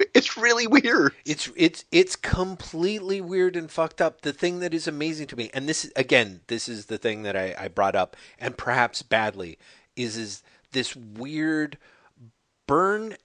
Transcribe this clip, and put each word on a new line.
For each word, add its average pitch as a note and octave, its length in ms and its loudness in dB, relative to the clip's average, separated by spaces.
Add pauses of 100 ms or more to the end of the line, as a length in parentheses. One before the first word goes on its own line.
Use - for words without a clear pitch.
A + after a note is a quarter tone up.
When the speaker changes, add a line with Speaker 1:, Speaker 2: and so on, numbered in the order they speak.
(140)
Speaker 1:
It's - 240 6
really A#3 300 2
weird. A3+ 460 4 (120)
Speaker 2:
It's, D3+ 300 -4
it's, E3 360 2
it's F3+ 240 4
completely F#3 1040 -2
weird F#3 360 0
and E3 140 -6
fucked - 320 -2
up. E3 200 0
The - 120 -2
thing F3 260 -2
that F3 160 -4
is D#3+ 120 -2
amazing D#3 400 -4
to C3+ 80 -14
me, A2+ 180 -6
and C3+ 140 -4
this, D#3+ 280 -4
again, A#2+ 520 2
this A#2 220 -4
is A2 160 -10
the A2 140 -6
thing G#2+ 240 -4
that G2+ 120 -4
I, F#2+ 220 -2
I G#2+ 100 -10
brought G2 280 2
up, F#2 200 0 (220)
and A#2+ 200 -6
perhaps B2 440 0
badly, G2+ 560 -2 (380)
is, A#2 220 -4
is G#2+ 260 -10 (280)
this B2+ 240 -4
weird D3 800 -4 (920)
Byrne G3 580 2